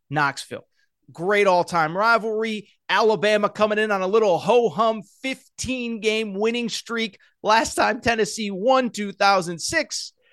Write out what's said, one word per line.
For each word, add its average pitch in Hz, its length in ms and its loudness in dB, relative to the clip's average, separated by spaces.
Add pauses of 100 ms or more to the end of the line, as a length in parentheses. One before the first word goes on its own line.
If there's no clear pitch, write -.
(100)
Knoxville. 139 560 -4 (460)
Great 196 340 2
all-time 170 500 0
rivalry. 220 720 0 (200)
Alabama 208 600 2
coming 208 300 0
in 214 140 0
on 190 100 0
a 185 60 -2
little 202 300 2
ho-hum 220 640 2 (200)
fifteen-game 226 1120 -4
winning 233 340 -2
streak. - 480 -6 (280)
Last 220 320 2
time 214 240 0
Tennessee 220 500 -2
won, 247 400 2
two 202 220 -8
thousand 190 480 2
six. - 520 -4 (200)